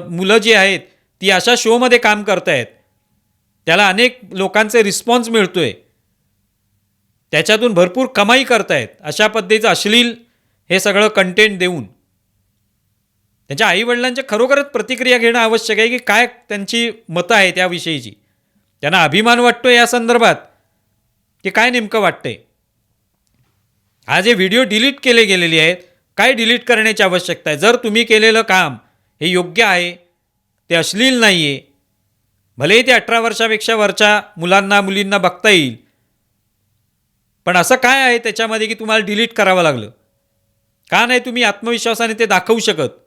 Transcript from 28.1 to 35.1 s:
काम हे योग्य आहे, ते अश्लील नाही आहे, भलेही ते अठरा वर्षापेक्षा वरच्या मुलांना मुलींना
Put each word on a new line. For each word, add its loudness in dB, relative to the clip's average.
काम 0
हे -2
योग्य 0
आहे, -2
ते 0
अश्लील 0
नाही 2
आहे, -6
भलेही 2
ते 4
अठरा 0
वर्षापेक्षा -2
वरच्या 2
मुलांना 2
मुलींना -2